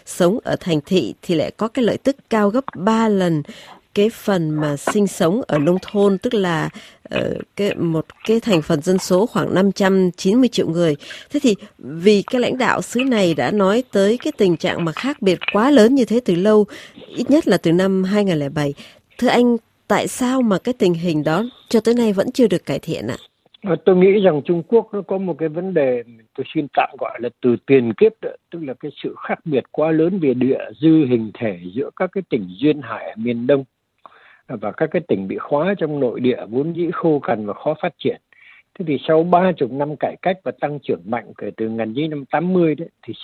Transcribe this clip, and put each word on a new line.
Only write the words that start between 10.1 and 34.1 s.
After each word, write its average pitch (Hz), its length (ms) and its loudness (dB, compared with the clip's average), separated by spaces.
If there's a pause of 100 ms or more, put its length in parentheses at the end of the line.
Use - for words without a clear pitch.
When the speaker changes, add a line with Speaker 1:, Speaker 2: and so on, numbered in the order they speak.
Speaker 1:
chín 196 280 0
mươi 247 100 4
triệu - 200 -2
người. 165 260 0 (360)
Thế 294 120 -2
thì 254 120 4 (220)
vì 175 540 2
cái 247 100 0
lãnh 247 160 -2
đạo 226 240 0
xứ - 280 -2
này 202 240 2
đã 131 180 -2
nói 208 320 2 (100)
tới 202 300 2
cái - 140 -4
tình 180 200 2
trạng 165 280 -4
mà 160 60 -4
khác 269 300 -6
biệt 185 180 0 (140)
quá 233 180 2
lớn 247 240 6
như 254 100 2
thế 220 200 0
từ 180 100 2
lâu, 208 300 4 (420)
ít - 220 -6
nhất 294 180 4
là 190 100 4
từ 165 140 2
năm 190 320 2
hai 202 220 0
nghìn 180 120 0
lẻ 143 120 -4
bảy. 143 240 -4 (440)
Thưa 247 100 0
anh, 240 300 4 (300)
tại 170 200 0
sao 262 340 -2
mà 208 220 2
cái 165 160 -4
tình 180 140 2
hình 165 300 -2
đó 160 200 0 (260)
cho 233 100 4
tới 233 180 2
nay 220 160 2
vẫn 196 180 0
chưa 247 160 4
được 180 180 -2
cải 143 140 -4
thiện 127 280 -8
ạ? 123 100 -6 (460)
Speaker 2:
Ờ, 165 120 -2 (100)
tôi 190 100 6
nghĩ 185 160 6
rằng 185 340 4
Trung 170 220 0
Quốc 220 260 2
nó 202 80 -4
có 190 160 -6
một 185 220 -4
cái 160 100 -2
vấn 175 240 -8
đề, 127 300 0 (340)
tôi 135 80 -6 (100)
xin 151 180 -2
tạm 131 160 2 (100)
gọi 113 220 -8
là 120 80 -6 (120)
từ 120 140 2 (120)
tiền 120 260 4
kiếp 214 180 4 (100)
đó, - 80 -6 (220)
tức 170 120 -10
là 131 160 -10
cái 147 120 -10 (120)
sự 127 120 -8 (120)
khác 208 180 -6
biệt 135 260 0
quá 156 200 0
lớn 165 280 2
về 139 140 2
địa 127 260 0 (220)
dư 160 240 6
hình 113 340 0
thể 104 200 -4 (140)
giữa 131 220 -6
các 185 180 -4
cái 196 160 -6
tỉnh 104 180 -4 (100)
duyên 147 240 2
hải 107 280 -10
ở 80 60 -14
miền 120 320 -4
Đông 139 160 2 (1000)